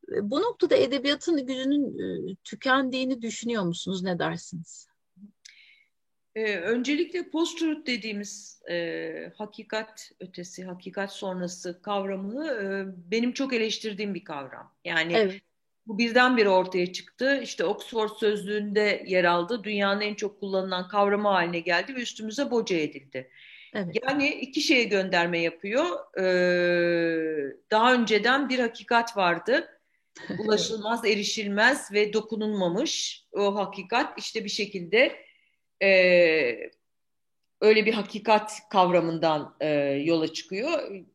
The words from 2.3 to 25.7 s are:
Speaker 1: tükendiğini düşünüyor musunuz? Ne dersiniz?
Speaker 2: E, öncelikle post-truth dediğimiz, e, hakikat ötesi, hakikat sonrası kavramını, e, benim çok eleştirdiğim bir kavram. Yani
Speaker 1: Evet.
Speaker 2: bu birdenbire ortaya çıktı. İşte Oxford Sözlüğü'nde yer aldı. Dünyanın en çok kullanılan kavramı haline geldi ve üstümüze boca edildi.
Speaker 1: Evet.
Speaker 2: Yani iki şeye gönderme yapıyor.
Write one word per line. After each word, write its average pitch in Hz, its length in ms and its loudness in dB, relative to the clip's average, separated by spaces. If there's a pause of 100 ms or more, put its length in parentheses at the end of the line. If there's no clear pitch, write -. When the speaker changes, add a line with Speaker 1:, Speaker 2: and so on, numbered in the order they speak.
Speaker 1:
tükendiğini 262 760 -2
düşünüyor 226 420 -4
musunuz? 180 400 -4
Ne 185 160 -2
dersiniz? 165 680 -6 (1500)
Speaker 2:
E, 214 200 -2
öncelikle 254 760 -2
post-truth 320 560 -2
dediğimiz, 208 840 -8
e, 165 680 -6
hakikat 214 840 -10
ötesi, 180 440 -14
hakikat 185 500 -10
sonrası 180 680 -8
kavramını, 202 680 -6
e, 220 180 -4 (460)
benim 233 200 0
çok 269 220 -4
eleştirdiğim 214 600 -4
bir 170 100 -8
kavram. 135 500 -12 (120)
Yani 170 300 0
Speaker 1:
Evet. 196 260 2 (460)
Speaker 2:
bu 214 100 -8
birdenbire 233 520 4
ortaya 185 440 2
çıktı. 269 500 -2
İşte 196 220 -4
Oxford 214 440 -2
Sözlüğü'nde 208 1000 0
yer 185 160 4
aldı. 175 400 2
Dünyanın 202 380 0
en 208 140 -4
çok 202 240 -8
kullanılan 190 480 -2
kavramı 202 400 2
haline 175 320 2
geldi 175 360 -2
ve 247 60 -6
üstümüze 226 500 -6
boca 226 260 0
edildi. 147 540 -6 (420)
Speaker 1:
Evet. 180 220 -6 (140)
Speaker 2:
Yani 285 200 2
iki 269 320 -6
şeye 254 220 4
gönderme 185 560 0
yapıyor. 196 460 -2 (340)